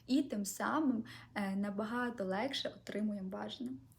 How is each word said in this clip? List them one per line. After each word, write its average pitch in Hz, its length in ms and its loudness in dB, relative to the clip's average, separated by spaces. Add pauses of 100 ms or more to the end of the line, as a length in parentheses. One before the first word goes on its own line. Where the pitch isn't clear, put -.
і 269 140 6
тим 208 240 0
самим, 233 580 2 (320)
е, 196 200 0
набагато 214 720 0
легше 202 440 0
отримуємо 208 600 -2
бажане. 214 420 -6 (280)